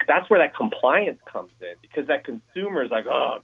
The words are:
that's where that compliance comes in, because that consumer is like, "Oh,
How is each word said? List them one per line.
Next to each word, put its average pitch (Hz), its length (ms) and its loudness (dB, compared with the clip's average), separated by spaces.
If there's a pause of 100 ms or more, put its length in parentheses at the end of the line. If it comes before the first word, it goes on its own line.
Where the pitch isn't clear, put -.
that's 175 220 2
where 196 100 6
that - 180 2
compliance 139 600 0 (120)
comes 90 200 -10 (100)
in, 87 200 -12
because 143 260 -8
that 147 180 -2
consumer 160 580 -6
is 117 80 -6
like, 110 140 -2
"Oh, 123 380 -2